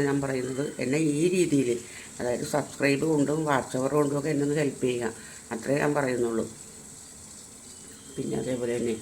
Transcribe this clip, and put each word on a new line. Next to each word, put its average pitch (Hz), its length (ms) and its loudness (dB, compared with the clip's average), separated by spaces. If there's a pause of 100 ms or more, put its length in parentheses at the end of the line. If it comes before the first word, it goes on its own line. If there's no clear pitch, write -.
ഞാൻ 139 140 2
പറയുന്നത്. 131 420 -2 (200)
എന്നെ 131 160 2 (180)
ഈ 151 60 4 (120)
രീതിയിൽ, 143 340 4 (500)
അതായത് 123 340 0
സബ്സ്ക്രൈബ് 139 580 2
കൊണ്ടും 151 380 2
വാച്ച് 131 280 2
അവർ 131 200 2
കൊണ്ടും 147 220 2
ഒക്കെ 143 140 -2
എന്നെ 143 120 2
ഒന്ന് 147 160 2
ഹെൽപ്പ് 139 240 0
ചെയ്യുക, 120 260 0 (400)
അത്രേ 120 320 0
ഞാൻ 147 160 2
പറയുന്നുള്ളൂ. 120 460 2 (1700)
പിന്നെ - 220 -2
അതേപോലെ 120 400 0
തന്നെ 117 240 0